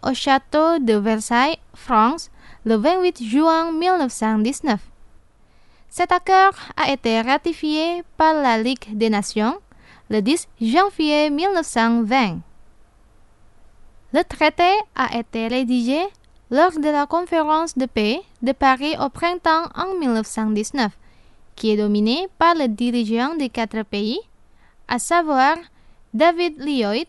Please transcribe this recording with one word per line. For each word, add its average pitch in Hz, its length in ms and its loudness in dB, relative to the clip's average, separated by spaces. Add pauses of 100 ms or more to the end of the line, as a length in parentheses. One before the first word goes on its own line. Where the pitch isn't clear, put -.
au 262 80 -2
château 302 680 0
de 226 140 2
Versailles, 226 640 0 (160)
France, 240 540 0 (360)
le 226 100 2
vingt-huit 339 480 0
juin 320 480 2
mille 349 300 0
neuf 262 100 -2
cent 220 280 -2
dix-neuf. 226 420 -2 (1080)
Cet 349 220 -2
accord 381 480 4 (180)
a 302 140 -2
été 226 300 0
ratifié 311 840 -2 (140)
par 320 180 4
la 254 260 2
Ligue 220 380 -4
des 226 120 2
Nations 214 480 -2 (500)
le 208 140 0
dix 277 260 0 (120)
janvier 302 680 2
mille 330 240 0
neuf 330 120 -2
cent 233 360 0
vingt. 208 380 0 (1700)
Le 320 120 2
traité 349 480 0 (240)
a 254 200 -2
été 233 300 -6
rédigé 247 540 0 (520)
lors 330 200 4
de 302 180 -2
la 294 160 0
conférence 320 720 -2
de 254 80 -2
paix 233 360 -2 (200)
de 240 80 0
Paris 277 500 0
au 277 80 -2
printemps 339 680 -2
en 370 240 -6
mille 254 140 0
neuf 220 120 -2
cent 220 240 -4
dix-neuf, 214 400 -2 (640)
qui 220 160 -2
est 208 60 2
dominée 214 500 0 (120)
par 339 180 4
les 294 100 0
dirigeants 233 720 -2
des 277 120 -4
quatre 220 360 -6
pays, 214 340 -4 (680)
à 240 100 -2
savoir 302 560 2 (580)
David 330 460 2
Lloyd 262 500 -2